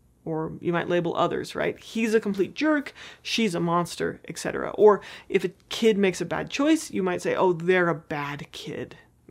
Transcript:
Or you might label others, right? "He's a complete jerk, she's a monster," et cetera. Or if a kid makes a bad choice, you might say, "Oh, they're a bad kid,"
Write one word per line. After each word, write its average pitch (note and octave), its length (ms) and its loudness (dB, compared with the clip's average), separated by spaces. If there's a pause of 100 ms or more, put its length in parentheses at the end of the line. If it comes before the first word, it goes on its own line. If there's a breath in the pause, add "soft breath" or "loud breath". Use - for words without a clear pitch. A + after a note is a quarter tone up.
(260)
Or D#3+ 340 -6
you F3 140 -2
might E3+ 160 -2
label E3+ 260 0
others, - 400 -2
right? - 240 -2
"He's A3 340 -2
a A3+ 60 6
complete G3 340 -2
jerk, D4+ 400 0 (280 loud breath)
she's G#3+ 340 0
a E3+ 40 -2
monster," E3+ 680 -2
et - 120 -12
cetera. - 340 -6
Or G#3 300 6 (280 loud breath)
if F#3+ 160 0
a F3 80 -4 (160)
kid A3 280 4
makes F#3+ 220 2
a F3 60 -4
bad - 240 -4
choice, D#4 420 2
you G3 120 -2
might F3+ 180 -2
say, D#3 140 0
"Oh, F#3 180 4
they're F3 360 2
a D#3+ 60 0
bad D3 560 -8
kid," - 460 -12 (340)